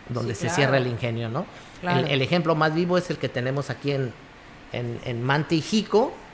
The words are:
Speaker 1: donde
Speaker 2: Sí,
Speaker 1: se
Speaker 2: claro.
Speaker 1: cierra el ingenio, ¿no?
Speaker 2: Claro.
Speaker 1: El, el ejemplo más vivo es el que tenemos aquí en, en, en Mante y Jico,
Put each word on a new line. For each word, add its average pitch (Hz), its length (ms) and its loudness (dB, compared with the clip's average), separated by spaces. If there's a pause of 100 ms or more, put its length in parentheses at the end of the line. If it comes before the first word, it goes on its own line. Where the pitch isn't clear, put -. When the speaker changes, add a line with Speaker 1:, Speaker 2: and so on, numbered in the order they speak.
Speaker 1:
donde 117 280 -4
Speaker 2:
Sí, - 60 -8
Speaker 1:
se - 60 -2
Speaker 2:
claro. - 80 0
Speaker 1:
cierra 135 220 4
el 127 100 2
ingenio, 117 400 -4
¿no? 120 180 -4 (360)
Speaker 2:
Claro. 175 180 2
Speaker 1:
El, 135 120 0
el 135 100 2
ejemplo 165 340 2
más 156 180 4
vivo 180 240 2
es 175 120 0
el 151 80 -4
que 135 100 -4
tenemos 131 420 -2
aquí 139 220 -4
en, 135 220 -2 (580)
en, 120 320 -4
en 117 180 -4
Mante 147 340 2
y 151 60 2
Jico, 214 520 2 (200)